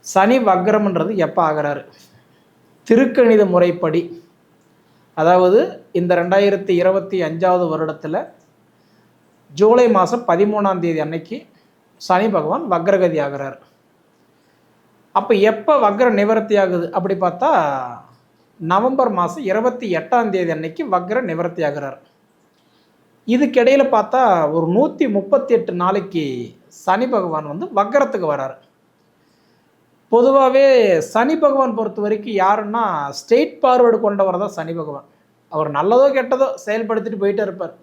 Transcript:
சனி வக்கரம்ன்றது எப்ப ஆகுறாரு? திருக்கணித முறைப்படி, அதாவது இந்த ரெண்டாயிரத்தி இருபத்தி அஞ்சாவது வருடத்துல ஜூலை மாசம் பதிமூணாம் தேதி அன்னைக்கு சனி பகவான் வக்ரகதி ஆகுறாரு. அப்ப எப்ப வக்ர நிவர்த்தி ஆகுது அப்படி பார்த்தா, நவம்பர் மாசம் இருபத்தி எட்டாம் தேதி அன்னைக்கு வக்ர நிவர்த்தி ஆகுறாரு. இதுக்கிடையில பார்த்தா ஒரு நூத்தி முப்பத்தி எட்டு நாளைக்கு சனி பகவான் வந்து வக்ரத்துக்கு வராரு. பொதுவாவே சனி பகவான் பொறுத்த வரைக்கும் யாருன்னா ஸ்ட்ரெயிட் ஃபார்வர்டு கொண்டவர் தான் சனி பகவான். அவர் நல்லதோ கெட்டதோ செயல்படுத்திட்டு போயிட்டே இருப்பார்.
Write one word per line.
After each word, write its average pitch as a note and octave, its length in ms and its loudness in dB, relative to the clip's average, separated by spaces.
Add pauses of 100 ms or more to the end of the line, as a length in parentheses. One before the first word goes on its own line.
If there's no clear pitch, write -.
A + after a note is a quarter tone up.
சனி G#3+ 320 2 (120)
வக்கரம்ன்றது F#3+ 600 0 (140)
எப்ப D3+ 220 -4
ஆகுறாரு? D3 340 -4 (1040)
திருக்கணித A#3 560 4 (100)
முறைப்படி, F3 480 0 (1200)
அதாவது F3+ 380 4 (400)
இந்த F3 160 -2
ரெண்டாயிரத்தி G3 680 0
இருபத்தி F#3+ 360 0 (100)
அஞ்சாவது F3+ 460 0
வருடத்துல D#3 420 -6 (1400)
ஜூலை A3 340 4 (120)
மாசம் A3 320 0
பதிமூணாம் G3 560 0
தேதி D#3+ 140 -2
அன்னைக்கு D#3+ 380 -8 (640)
சனி G#3+ 340 0
பகவான் F3 360 -2
வக்ரகதி F3 540 0
ஆகுறாரு. C#3 320 -10 (1600)
அப்ப G#3 140 0 (180)
எப்ப C#4 320 0
வக்ர G#3+ 240 2 (120)
நிவர்த்தி G#3+ 440 0
ஆகுது F3 240 -2 (100)
அப்படி F#3+ 180 -2 (100)
பார்த்தா, F3+ 260 0 (1080)
நவம்பர் A3+ 600 0
மாசம் F#3+ 320 -4
இருபத்தி A#3+ 360 -2 (120)
எட்டாம் A3+ 340 -2
தேதி F3 240 -2
அன்னைக்கு D#3+ 260 -8 (100)
வக்ர F3+ 240 -2 (120)
நிவர்த்தி E3+ 380 -4
ஆகுறாரு. C#3 320 -8 (1300)
இதுக்கிடையில B3+ 560 4 (100)
பார்த்தா A3 280 0 (340)
ஒரு E3 100 0 (100)
நூத்தி C#4+ 300 0 (100)
முப்பத்தி G3+ 420 0
எட்டு - 140 -4 (120)
நாளைக்கு F3+ 420 -2 (600)
சனி G3+ 280 0
பகவான் D#3+ 380 -4
வந்து G3+ 140 -8 (120)
வக்ரத்துக்கு G#3 560 0
வராரு. C3+ 220 -6 (1600)
பொதுவாவே C4+ 540 4 (480)
சனி C4+ 300 2
பகவான் C4 340 0
பொறுத்த G#3+ 280 -6
வரைக்கும் G#3 380 -4
யாருன்னா G#3+ 400 0 (360)
ஸ்ட்ரெயிட் - 420 0
ஃபார்வர்டு B3 420 4
கொண்டவர் G3 400 0
தான் G3+ 140 -8
சனி E3 220 -8
பகவான். D3 280 -12 (440)
அவர் D#3 260 -4
நல்லதோ A3+ 280 4 (120)
கெட்டதோ B3+ 300 0 (180)
செயல்படுத்திட்டு G#3+ 580 -4
போயிட்டே G3+ 240 0
இருப்பார். F3+ 360 -10